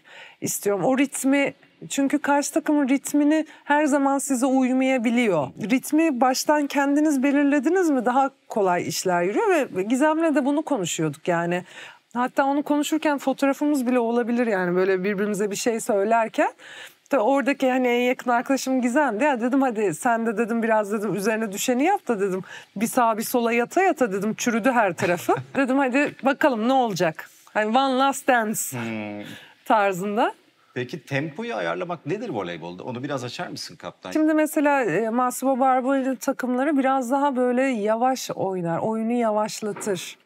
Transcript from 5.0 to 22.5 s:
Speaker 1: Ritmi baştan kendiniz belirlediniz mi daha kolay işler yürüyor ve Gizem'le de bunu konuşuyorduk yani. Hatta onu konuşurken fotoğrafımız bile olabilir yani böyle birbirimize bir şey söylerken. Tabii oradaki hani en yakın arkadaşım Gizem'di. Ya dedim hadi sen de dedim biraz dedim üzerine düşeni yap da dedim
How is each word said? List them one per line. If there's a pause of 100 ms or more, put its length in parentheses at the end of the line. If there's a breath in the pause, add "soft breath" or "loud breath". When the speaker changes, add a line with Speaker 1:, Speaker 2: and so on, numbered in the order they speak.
Speaker 1:
Ritmi
baştan
kendiniz
belirlediniz
mi
daha (180)
kolay
işler
yürüyor
ve
Gizem'le
de
bunu
konuşuyorduk
yani. (500 loud breath)
Hatta
onu
konuşurken
fotoğrafımız
bile
olabilir
yani
böyle
birbirimize
bir
şey
söylerken. (560 loud breath)
Tabii
oradaki
hani
en
yakın
arkadaşım
Gizem'di.
Ya
dedim
hadi
sen
de
dedim
biraz
dedim
üzerine
düşeni
yap
da
dedim (320 loud breath)